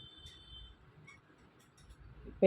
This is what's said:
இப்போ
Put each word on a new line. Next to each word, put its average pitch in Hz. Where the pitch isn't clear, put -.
இப்போ -